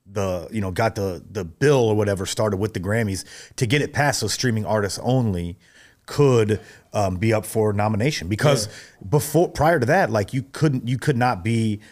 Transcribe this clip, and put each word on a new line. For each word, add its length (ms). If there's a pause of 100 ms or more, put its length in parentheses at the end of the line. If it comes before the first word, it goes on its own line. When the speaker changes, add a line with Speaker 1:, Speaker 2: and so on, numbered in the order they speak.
Speaker 1:
the, 460
you 100
know, 80
got 240
the, 380
the 120
bill 360
or 160
whatever 320
started 300
with 180
the 40
Grammys 440 (320)
to 100
get 160
it 120
passed 260
so 80
streaming 360
artists 380
only 560 (480)
could, 540 (340)
um, 240
be 160
up 140
for 260
nomination, 540
because 400
Speaker 2:
Yeah. 420
Speaker 1:
before, 400
prior 300
to 80
that, 240
like, 200
you 200
couldn't, 360
you 120
could 180
not 260
be 360 (120)